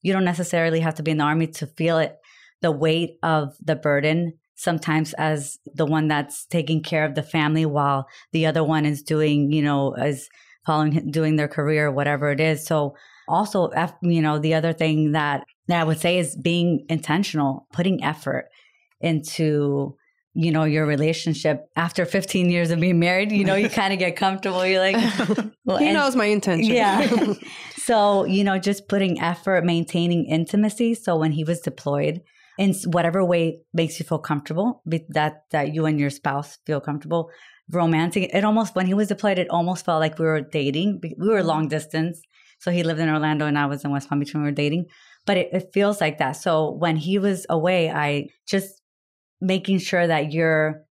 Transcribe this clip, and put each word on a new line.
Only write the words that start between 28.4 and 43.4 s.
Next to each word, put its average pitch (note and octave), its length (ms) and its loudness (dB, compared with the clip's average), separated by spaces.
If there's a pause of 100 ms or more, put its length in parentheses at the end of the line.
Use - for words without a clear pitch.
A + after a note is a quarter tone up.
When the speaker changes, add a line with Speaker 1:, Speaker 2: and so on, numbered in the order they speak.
Speaker 1:
know, F#3+ 120 2
just G3 300 -2
putting F#3+ 320 0
effort, F3 460 0
maintaining E3+ 640 0
intimacy. G#3 680 0
So F3+ 220 -2
when D#3 160 2
he D#3 100 -2
was E3 160 -2
deployed, D3+ 640 -4 (360)
in G3 120 4
s-, - 180 -2
whatever F3 380 2
way E3 340 0 (140)
makes E3 260 -2
you D#3 60 -6
feel D#3 140 -2
comfortable, E3 680 -2
be-, D#3+ 220 -2
that, D3+ 320 -2 (100)
that D3 220 -2
you D#3 120 0
and D3+ 140 2
your C#3+ 100 2
spouse C#3+ 560 -6
feel D3+ 140 -2
comfortable, D#3 500 -4 (400)
romancing. E3 540 0
It G3+ 220 0
almost, G#3+ 280 0
when F#3 120 0
he F#3 80 0
was G#3 160 0
deployed, G3 280 0
it F3+ 120 -2
almost E3+ 340 -2
felt D#3+ 160 0
like D#3 180 0
we E3 80 -2
were D#3 140 2
dating. D#3 600 -2
Be-, D#3+ 180 -10
we F#3 80 0
were G#3 160 2
long D#3 240 0
distance. D#3+ 540 -4 (380)
So F3+ 120 -4
he F3 120 0
lived D#3+ 180 -2
in E3 80 0
Orlando D3+ 380 0